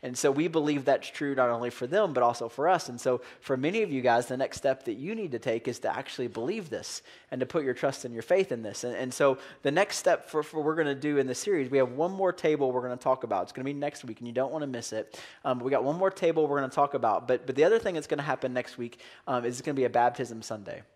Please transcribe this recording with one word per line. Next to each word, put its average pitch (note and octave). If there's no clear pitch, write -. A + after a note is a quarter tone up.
And B2+
so D3
we D3+
believe D3
that's C3
true C#3+
not B2+
only A#2+
for B2
them, F3+
but B2
also A#2+
for D3
us. F3+
And A#2+
so B2
for C3+
many E3+
of F3+
you C3
guys, B2
the B2+
next C3
step C3
that A2+
you D3
need G3+
to A#2
take A#2
is A#2+
to -
actually B2+
believe D3+
this F#2
and C3
to B2+
put D#3
your B2+
trust -
and A#2+
your A2+
faith F#3
in A#2
this. G#2
And, B2
and B2+
so C3+
the C#3+
next F#3+
step -
for, D#3
for D3+
we're D#3
gonna D3+
do C#3+
in C3
this B2+
series, C#3
we C#3
have B2
one D#3+
more F#3+
table D3
we're B2
gonna B2
talk C3
about. G2+
It's -
gonna C3
be C#3
next C#3+
week, A#2
and A#2+
you A#2
don't B2+
wanna D3+
miss A#2+
it. -
Um, B2+
we B2+
got B2+
one D3
more F#3+
table E3
we're C#3+
gonna C3
talk C#3+
about. A2+
But, B2
but B2
the D3
other A3
thing G#3+
that's D3+
gonna C#3+
happen C3+
next B2
week, A#2
um, B2
is B2
it's -
gonna D3
be C3+
a A#2
baptism A#2+
Sunday. G#2+